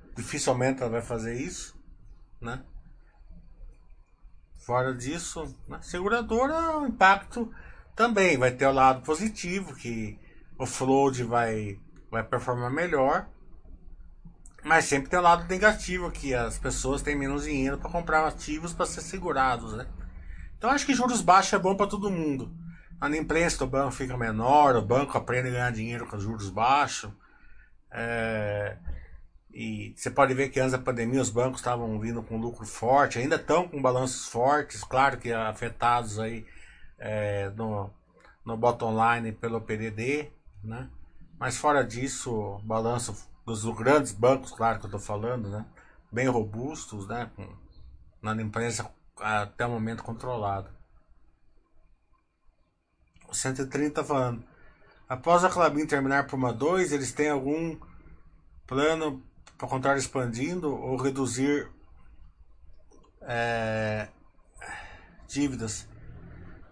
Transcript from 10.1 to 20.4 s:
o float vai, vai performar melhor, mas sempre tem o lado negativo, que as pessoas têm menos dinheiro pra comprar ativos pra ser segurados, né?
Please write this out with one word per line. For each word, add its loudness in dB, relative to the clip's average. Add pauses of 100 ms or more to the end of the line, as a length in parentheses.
o -4
float 4
vai, 0 (320)
vai -2
performar -2
melhor, 2 (1400)
mas 6
sempre 0
tem 2
o 2
lado 6
negativo, 0
que -4
as -2
pessoas -2
têm -2
menos -2
dinheiro -2
pra -8
comprar 2
ativos -6
pra -2
ser -6
segurados, -2
né? -8 (680)